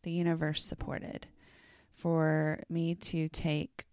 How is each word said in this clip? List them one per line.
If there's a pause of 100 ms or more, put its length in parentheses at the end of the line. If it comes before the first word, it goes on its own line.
the
universe
supported, (680)
for
me
to
take